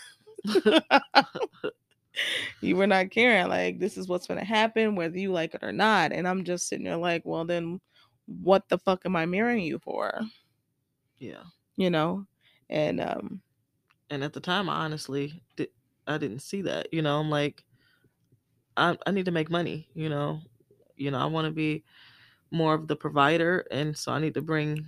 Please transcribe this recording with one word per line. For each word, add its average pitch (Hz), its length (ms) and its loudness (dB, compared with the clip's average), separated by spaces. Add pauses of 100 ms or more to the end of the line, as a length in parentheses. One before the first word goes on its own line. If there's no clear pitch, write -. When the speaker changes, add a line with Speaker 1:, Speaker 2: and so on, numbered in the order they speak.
(440)
Speaker 1:
<laughs> 262 920 4 (1200)
You 185 160 2
were 196 120 4
not 190 240 4
caring, 226 360 4
like, 180 320 0
"This 185 180 -2
is 185 120 -10
what's 180 180 -2
gonna 180 160 -4
happen, 220 520 2
whether 170 220 -2
you 196 140 -2
like 165 240 -2
it - 80 -10
or 104 80 -6
not." 190 400 4
And 180 160 -2
I'm 185 160 0
just 175 240 -4
sitting - 160 -6
there 180 140 -4
like, 170 260 0
"Well, 165 220 -4
then 170 340 -2 (460)
what 180 420 2
the 180 100 0
fuck 185 280 -2
am 180 100 0
I 165 100 0
marrying 214 380 0
you 156 160 -4
for?" - 400 -4 (1000)
Speaker 2:
Yeah. 92 260 -14 (340)
Speaker 1:
You 190 120 2
know? 175 380 0 (420)
And, - 300 0
um, - 420 -6 (680)
Speaker 2:
And 143 120 -6
at 147 120 -6
the 131 80 -10
time, 180 280 -2
I 156 140 -2
honestly 151 580 -6 (140)
di-, - 160 -4 (360)
I 147 100 -2
didn't 139 240 -4
see 196 220 -8
that, - 300 -4
you 160 80 0
know? 147 200 2
I'm 156 80 -2
like, 147 340 -2 (1120)
"I, 165 220 2 (100)
I 175 40 0
need 190 140 0
to 185 60 0
make 160 180 0
money, 165 440 -2
you 160 160 -6
know? 151 320 -4 (560)
You 139 140 -4
know, 131 80 -2
I 139 60 0
wanna 156 260 0
be 156 340 -2 (680)
more 156 220 4
of 156 160 -2
the 151 80 0
provider, 160 720 2
and 147 240 -2
so - 160 -6
I 127 80 0
need 156 140 -2
to 139 80 -2
bring 156 460 -2